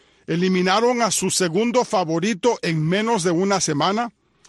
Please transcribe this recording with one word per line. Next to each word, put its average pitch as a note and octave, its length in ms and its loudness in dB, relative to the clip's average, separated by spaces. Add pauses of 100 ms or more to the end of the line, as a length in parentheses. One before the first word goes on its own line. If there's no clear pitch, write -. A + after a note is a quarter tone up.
(280)
Eliminaron F#3 760 2
a G#3+ 100 2
su F#3+ 180 -2
segundo G#3 560 0
favorito F#3 800 0
en D#3+ 220 -2
menos G#3 380 0
de F3+ 80 0
una F#3 300 0
semana F#3 500 -2 (380)